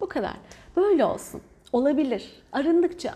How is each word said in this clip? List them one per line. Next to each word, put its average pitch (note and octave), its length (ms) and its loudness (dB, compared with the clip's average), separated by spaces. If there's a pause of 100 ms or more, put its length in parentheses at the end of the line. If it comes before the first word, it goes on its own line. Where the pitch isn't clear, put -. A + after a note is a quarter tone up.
Bu - 80 -6
kadar. - 240 -4 (420)
Böyle F4+ 300 4
olsun. - 360 -6 (320)
Olabilir. C4 800 0
Arındıkça, E4 640 0